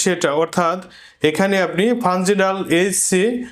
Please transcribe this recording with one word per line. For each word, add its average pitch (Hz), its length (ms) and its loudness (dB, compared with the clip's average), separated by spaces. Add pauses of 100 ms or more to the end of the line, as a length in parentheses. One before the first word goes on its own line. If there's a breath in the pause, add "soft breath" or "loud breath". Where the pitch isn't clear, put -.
সেটা, 170 280 0 (120)
অর্থাৎ 170 360 0 (500 loud breath)
এখানে 196 280 0 (100)
আপনি 175 180 -2 (160)
ফানজিডাল 190 560 0 (240)
এইচসি 185 420 0 (300 loud breath)